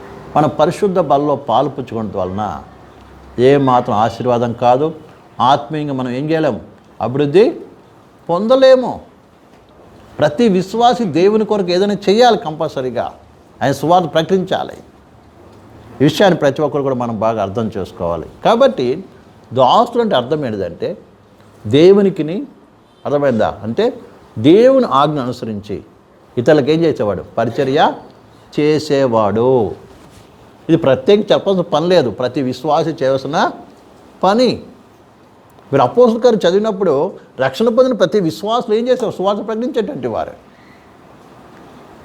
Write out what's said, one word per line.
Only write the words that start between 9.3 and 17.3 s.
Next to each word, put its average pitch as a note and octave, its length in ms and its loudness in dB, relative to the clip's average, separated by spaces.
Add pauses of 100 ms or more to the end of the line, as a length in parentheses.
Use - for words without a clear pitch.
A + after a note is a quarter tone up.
ప్రతి D3+ 300 2
విశ్వాసి A3+ 560 0
దేవుని G3+ 400 2
కొరకు G3+ 260 -2
ఏదైనా G3 260 0 (120)
చేయాలి, A3 300 4
కంపల్సరీగా C#3 720 -6 (500)
ఆయన C3 100 2
సువార్త E3+ 400 2
ప్రకటించాలి. D#3+ 600 -2 (1300)
ఈ C3 40 4
విషయాన్ని D#3+ 340 4
ప్రతి C#3+ 240 -2
ఒక్కరు D3 200 -2
కూడా C3+ 120 -2
మనం A#2 260 -6
బాగా A2 220 0